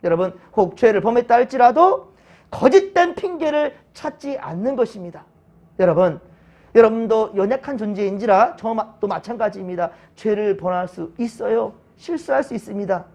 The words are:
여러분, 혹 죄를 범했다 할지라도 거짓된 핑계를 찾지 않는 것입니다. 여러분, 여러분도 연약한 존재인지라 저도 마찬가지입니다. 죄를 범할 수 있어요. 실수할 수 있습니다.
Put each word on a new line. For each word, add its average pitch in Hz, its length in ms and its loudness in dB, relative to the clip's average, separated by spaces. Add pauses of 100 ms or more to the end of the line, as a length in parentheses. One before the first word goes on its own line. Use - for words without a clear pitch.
여러분, 175 340 -2 (160)
혹 190 220 2
죄를 214 240 4
범했다 233 340 0
할지라도 254 760 4 (380)
거짓된 349 640 2
핑계를 302 600 -4 (200)
찾지 277 440 -10
않는 214 380 -6
것입니다. 175 480 -6 (560)
여러분, 175 400 2 (540)
여러분도 220 640 4
연약한 247 420 -2
존재인지라 202 800 0
저도 220 500 -6
마찬가지입니다. 190 840 -6 (240)
죄를 208 440 -2
범할 180 300 -4
수 170 300 -12
있어요. 226 540 -4 (240)
실수할 302 480 -4
수 262 100 -12
있습니다. 202 600 -6